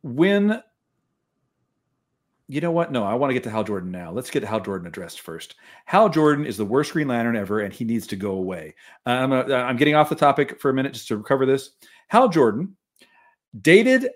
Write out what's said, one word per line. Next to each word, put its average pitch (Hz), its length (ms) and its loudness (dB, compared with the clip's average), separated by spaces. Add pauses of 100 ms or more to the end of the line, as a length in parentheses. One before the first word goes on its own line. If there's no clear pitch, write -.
When, 202 600 2 (1900)
you 139 120 -6
know 170 100 -2
what? 170 220 0
No, 117 120 0
I 101 100 0
wanna 131 200 0
get 123 100 -2
to 113 60 -8
Hal 110 140 -2
Jordan 95 260 -6
now. 87 220 -12
Let's 123 180 -8
get 139 140 -4
Hal 107 160 -4
Jordan 92 260 -8
addressed 85 340 -14
first. - 360 -16 (300)
Hal 208 220 4
Jordan 151 380 2
is 107 100 -8
the 107 80 -4
worst 131 280 -2
Green 151 160 -2
Lantern 117 280 -2
ever, 104 240 -4
and 98 120 -6
he - 120 -10
needs 113 240 -4
to 104 80 -6
go 98 160 -6
away. 92 420 -8 (300)
Uh, 123 60 -4
I'm 131 200 0
gonna, 131 240 0
uh, 123 80 0
I'm 123 140 -2
getting 147 200 4
off 151 120 6
the 165 60 -2
topic 143 460 2
for 139 100 0
a 131 40 0
minute 135 180 -2
just - 160 -16
to 107 140 -6
cover 135 220 0
this. 135 260 0 (380)
Hal 247 200 4
Jordan 147 480 0 (840)
dated 240 560 6